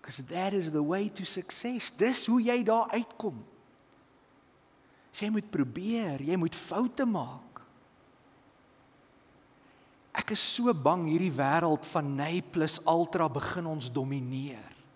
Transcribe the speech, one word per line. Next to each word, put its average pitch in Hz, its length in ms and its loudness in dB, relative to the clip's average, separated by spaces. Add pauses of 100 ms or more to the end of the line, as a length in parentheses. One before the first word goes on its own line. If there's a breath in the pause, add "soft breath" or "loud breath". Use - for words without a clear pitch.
'Cause 135 240 -8
that 180 280 -2
is 180 180 0
the 151 140 2
way 190 240 0
to 196 160 -8
success." - 720 -4
Dis 247 300 2
hoe 233 160 4
jy 240 200 2
daar 220 280 2
uitkom. 202 540 -4 (1700 soft breath)
Sê - 120 -2
jy 208 60 -2
moet 208 200 -2
probeer, 165 680 -2
jy 156 160 0
moet 165 180 2
foute 240 500 -2
maak. 180 560 -4 (2500 soft breath)
Ek - 160 -4
is - 240 4
so 240 200 4
bang 160 320 2
hierdie 165 260 2
wêreld 147 540 2
van 147 280 -2
Nay 160 280 -2
plus 156 440 0
Ultra 165 420 2
begin 147 380 -4
ons 143 260 -6
domineer. 131 840 -4 (200)